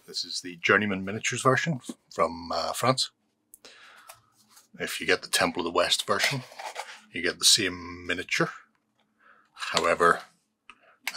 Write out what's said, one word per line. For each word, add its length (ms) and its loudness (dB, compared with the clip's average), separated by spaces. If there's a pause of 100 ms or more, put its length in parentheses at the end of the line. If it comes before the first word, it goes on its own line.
This 180 -6
is 160 -8
the 160 -10
Journeyman 480 2
Miniatures 380 -4
version 400 2 (280)
from, 400 -4
uh, 220 -2
France. 380 0 (1700)
If 220 -6
you 40 -8
get 140 4
the 80 -14
Temple 320 2
of 40 0
the 140 -2
West 280 2
version, 380 0 (680)
you 80 -8
get 180 -2
the 60 -2
same 600 2
miniature. 460 -2 (1000)
However, 680 2 (960)